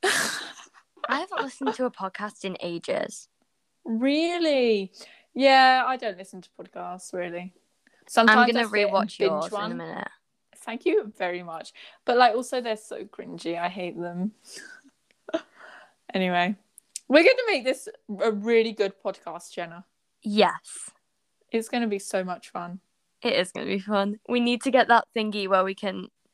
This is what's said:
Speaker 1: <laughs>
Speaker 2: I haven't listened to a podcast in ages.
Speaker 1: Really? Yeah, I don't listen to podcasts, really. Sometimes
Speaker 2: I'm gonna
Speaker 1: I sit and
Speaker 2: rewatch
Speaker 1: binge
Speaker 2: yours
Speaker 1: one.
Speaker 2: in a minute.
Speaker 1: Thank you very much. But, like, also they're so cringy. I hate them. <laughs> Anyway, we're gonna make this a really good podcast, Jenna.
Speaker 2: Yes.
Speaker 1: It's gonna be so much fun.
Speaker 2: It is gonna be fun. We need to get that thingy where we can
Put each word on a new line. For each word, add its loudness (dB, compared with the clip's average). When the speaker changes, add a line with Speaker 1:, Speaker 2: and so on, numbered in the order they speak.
Speaker 1:
<laughs> 2
Speaker 2:
I 2
haven't -4
listened -4
to -2
a -2
podcast -10
in -6
ages. -6
Speaker 1:
Really? 0
Yeah, 6
I -2
don't -6
listen -16
to -20
podcasts, -12
really. -8
Sometimes 6
Speaker 2:
I'm 8
gonna 2
Speaker 1:
I -10
sit 2
and 2
Speaker 2:
rewatch 0
Speaker 1:
binge 2
Speaker 2:
yours -2
Speaker 1:
one. -6
Speaker 2:
in -
a -8
minute. -10
Speaker 1:
Thank -10
you 0
very -4
much. -14
But, 2
like, 6
also -4
they're -4
so -12
cringy. -10
I -2
hate -8
them. -4
<laughs> -4
Anyway, 0
we're 8
gonna 8
make 0
this -4
a 4
really 2
good 0
podcast, -10
Jenna. -10
Speaker 2:
Yes. 0
Speaker 1:
It's -2
gonna 0
be -2
so -4
much -8
fun. -10
Speaker 2:
It 0
is 0
gonna -8
be -2
fun. -2
We 0
need 0
to 0
get 6
that 6
thingy -2
where 4
we -2
can -6